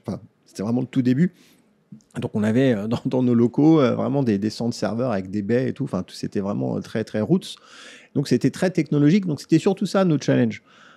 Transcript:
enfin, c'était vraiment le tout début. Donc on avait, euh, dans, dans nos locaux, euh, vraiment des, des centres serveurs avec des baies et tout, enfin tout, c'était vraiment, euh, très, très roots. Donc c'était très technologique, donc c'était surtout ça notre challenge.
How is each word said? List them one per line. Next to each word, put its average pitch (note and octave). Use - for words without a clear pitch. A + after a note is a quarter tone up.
enfin, G2
c'était -
vraiment A#2
le B2+
tout C3+
début. B2+
Donc -
on G#2+
avait, A#2+
euh, G2+
dans, A2+
dans B2+
nos B2
locaux, C#3
euh, A#2
vraiment B2
des, A2
des G#2
centres A#2
serveurs A2+
avec F#2+
des G#2
baies A#2+
et -
tout, C3+
enfin F#2
tout, -
c'était -
vraiment, A2+
euh, G2
très, A2
très G#2+
roots. D#3
Donc C#3
c'était C3
très -
technologique, D#3
donc D3+
c'était -
surtout F#3+
ça F#3+
notre D#3
challenge. B2